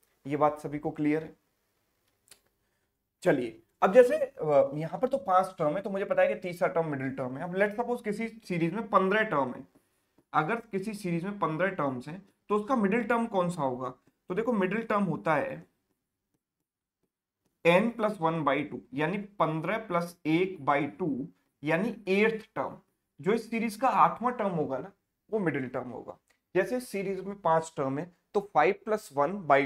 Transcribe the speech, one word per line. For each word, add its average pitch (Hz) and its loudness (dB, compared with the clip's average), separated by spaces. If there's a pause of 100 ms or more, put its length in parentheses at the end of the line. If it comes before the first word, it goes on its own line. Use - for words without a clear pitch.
(260)
ये 143 -4
बात 147 2
सभी 147 -8
को 151 -6
क्लियर 151 0
है? 156 -18 (1900)
चलिए, 127 0 (200)
अब 190 6
जैसे, 247 10
अ, 147 2
यहाँ 160 -6
पर 170 0
तो 185 -2
पांच 185 2
टर्म 151 0
है, 196 -6
तो 208 -6
मुझे 196 -2
पता 185 -2
है 185 -4
कि 185 -2
तीसरा 180 -4
टर्म 165 0
मिडिल 135 -4
टर्म 131 -6
है। 160 -8
अब 180 -8
let's 202 0
suppose 240 -4
किसी 214 -4
सीरीज 170 -4
में 214 -6
पन्द्रह 196 4
टर्म 131 -2
है, - -16 (640)
अगर 156 0
किसी 202 -6
सीरीज 170 -2
में 202 -6
पन्द्रह 165 0
टर्म्स 139 -4
हैं, 185 -14 (200)
तो 208 2
उसका 214 0
मिडिल 214 4
टर्म 233 2
कौन 180 0
सा 165 -4
होगा? 127 -2 (380)
तो 180 -4
देखो, 226 0
मिडिल 202 0
टर्म 208 0
होता 156 0
है 143 -4 (2000)
n 208 6
plus 214 -2
one 165 -2
by 139 0
two, - -10 (160)
यानी 160 -2
पन्द्रह 170 -4
plus 175 -2 (200)
एक 170 2
by 143 0
टू, 151 -4 (360)
यानी 170 -2
एट्थ 214 2
टर्म। 127 -6 (420)
जो 170 0
इस 233 -2
सीरीज 226 -4
का 262 0
आठवां 208 4
टर्म 214 -2
होगा 175 -2
ना, 175 -12 (380)
वो 220 0
मिडिल 143 -2
टर्म 123 -8
होगा। - -14 (380)
जैसे 196 0
सीरीज 196 -6
में 196 -10
पांच 165 2
टर्म 135 -2
है, 175 -8 (240)
तो 208 2 (160)
five 165 6 (120)
plus 214 -2
one 147 2 (160)
by 139 8